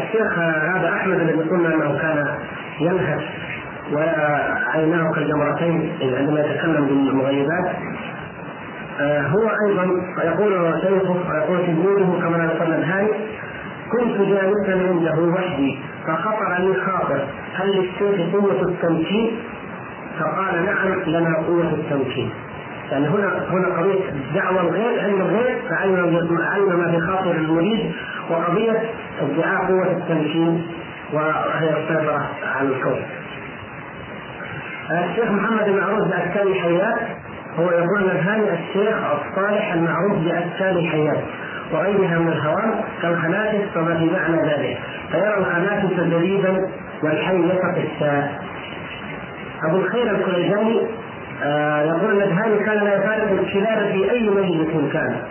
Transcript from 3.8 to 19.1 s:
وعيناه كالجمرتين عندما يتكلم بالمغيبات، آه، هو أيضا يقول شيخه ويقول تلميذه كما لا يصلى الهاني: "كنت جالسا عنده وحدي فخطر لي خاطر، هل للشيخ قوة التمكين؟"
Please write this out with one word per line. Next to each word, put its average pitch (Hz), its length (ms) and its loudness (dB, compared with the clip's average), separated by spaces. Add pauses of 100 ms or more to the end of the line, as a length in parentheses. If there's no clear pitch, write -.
وعيناه 160 1200 2
كالجمرتين 147 760 0 (100)
عندما 139 380 2
يتكلم 151 460 0
بالمغيبات، 139 840 2 (1300)
آه، 143 220 2
هو 208 280 2 (180)
أيضا 190 160 2 (400)
يقول 170 580 2
شيخه 185 340 2 (140)
ويقول 160 360 2
تلميذه 175 580 4
كما 165 140 2
لا 165 180 0
يصلى 165 200 0
الهاني: 185 340 2 (840)
"كنت 233 260 2
جالسا 190 720 2
عنده 160 320 2 (120)
وحدي 139 440 0 (300)
فخطر 180 520 -2
لي 185 220 2
خاطر، 160 380 -2 (360)
هل 190 120 -2
للشيخ 190 680 0
قوة 196 260 2
التمكين؟" 170 680 0 (880)